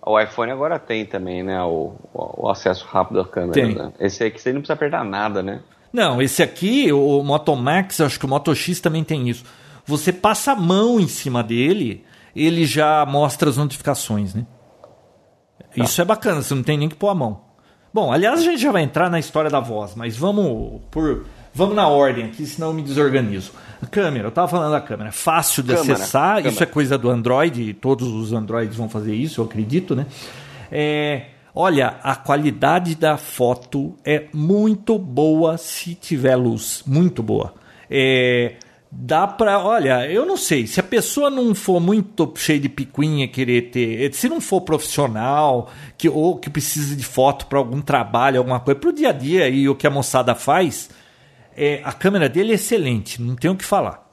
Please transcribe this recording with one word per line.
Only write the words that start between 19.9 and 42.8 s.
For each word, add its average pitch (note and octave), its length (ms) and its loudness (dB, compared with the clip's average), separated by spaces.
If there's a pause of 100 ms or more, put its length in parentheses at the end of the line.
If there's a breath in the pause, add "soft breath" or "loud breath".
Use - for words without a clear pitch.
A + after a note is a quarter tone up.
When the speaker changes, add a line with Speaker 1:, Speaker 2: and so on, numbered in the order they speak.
Speaker 2:
mas A#2 220 -8
vamos B2+ 640 -2 (100)
por, D#3 360 -2 (260 loud breath)
vamos G3 240 0
na G3 120 4
ordem C3+ 360 4
aqui, A2+ 220 -8
senão D#3+ 220 -6
eu D#3+ 60 -4
me D#3+ 80 -4
desorganizo. C3+ 680 0 (300 loud breath)
A C3 40 -10
câmera, C#3+ 420 -2
eu - 20 -6
tava F3 180 0
falando E3 240 0
da C#3+ 80 0
câmera, G#2+ 320 -10
fácil D#3+ 520 0
de B2 100 2
Speaker 1:
Câmera, C#3+ 200 4
Speaker 2:
acessar, C#3 420 2
Speaker 1:
câmera. D3 140 0
Speaker 2:
isso A2 120 0
é E3 40 4
coisa C#3 300 0
do A#2+ 140 0
Android, A#2+ 640 0
todos B2+ 340 0
os A2 240 -4
Androids A2+ 440 -4
vão A2+ 120 -6
fazer A2 260 -4
isso, C3+ 260 -4
eu A2+ 40 0
acredito, A#2 520 -2
né? C#3 100 -4 (640 loud breath)
É, D3+ 560 -2 (280 loud breath)
olha, C#3+ 480 2
a C3+ 120 0
qualidade D3 800 0
da D#3 220 2
foto C3+ 880 -4
é D3+ 280 0
muito G#3 640 2
boa D#3 600 2
se - 380 -10
tiver C3 400 2
luz, A#2 500 -2
muito C#3+ 380 2
boa. G#2+ 300 -2 (360 loud breath)
É, B2+ 640 2 (340 loud breath)
dá C#3+ 380 0
pra, G3+ 320 2
olha, D3 500 2
eu G#3 160 0
não F#4+ 120 -2
sei, C3+ 300 0
se - 120 -4
a F#3+ 60 2
pessoa C#4+ 440 0
não B3+ 240 0
for F#3 280 2
muito F#3 560 0
cheia D3+ 240 0
de C#3 80 -2
picuinha, C#3+ 580 -2